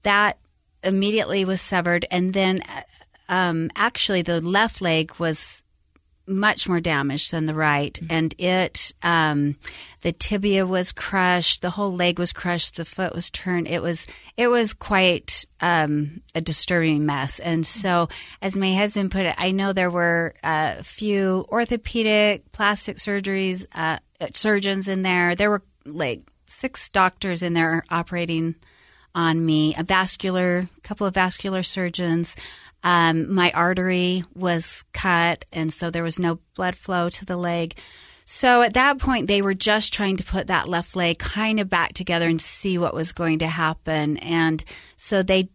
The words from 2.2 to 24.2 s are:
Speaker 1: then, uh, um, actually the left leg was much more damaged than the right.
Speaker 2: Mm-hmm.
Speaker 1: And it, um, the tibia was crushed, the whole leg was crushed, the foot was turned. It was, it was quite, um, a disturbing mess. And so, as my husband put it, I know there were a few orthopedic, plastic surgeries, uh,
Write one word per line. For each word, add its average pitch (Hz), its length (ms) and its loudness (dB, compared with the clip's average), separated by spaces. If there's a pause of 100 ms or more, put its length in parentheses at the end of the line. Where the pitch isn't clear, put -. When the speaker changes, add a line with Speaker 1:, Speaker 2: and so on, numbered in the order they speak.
Speaker 1:
then, 190 300 2
uh, - 180 -12 (480)
um, 175 480 0
actually 202 460 0
the 170 180 0
left 196 400 0
leg 160 380 0
was 160 440 -2 (640)
much 196 420 0
more 180 120 2
damaged 143 500 0
than 156 160 -2
the 156 80 -2
right. 147 400 0
Speaker 2:
Mm-hmm. 160 180 -6
Speaker 1:
And 160 260 0
it, 180 540 0 (100)
um, 151 540 2 (460)
the 175 100 0
tibia 196 540 0
was 180 260 0
crushed, 180 680 0
the 180 80 -2
whole 196 220 -4
leg 175 260 0
was 175 160 0
crushed, - 420 -4
the 165 80 -8
foot - 300 -6
was 170 160 -2
turned. 175 360 -2
It 170 160 -2
was, 170 240 0 (300)
it 240 120 2
was 240 260 2
quite, - 720 2 (140)
um, 156 600 0 (140)
a 165 60 -2
disturbing 160 680 0
mess. 139 340 -2
And 165 260 -2
so, 175 420 0 (340)
as 196 140 -4
my 190 180 2
husband 202 360 0
put 190 160 -2
it, - 120 -2
I 185 140 0
know 196 200 0
there 185 180 2
were 170 520 0
a 156 400 -2
few 196 680 -2
orthopedic, 220 1000 0
plastic 202 460 -2
surgeries, 190 680 -4 (100)
uh, 160 240 -2 (360)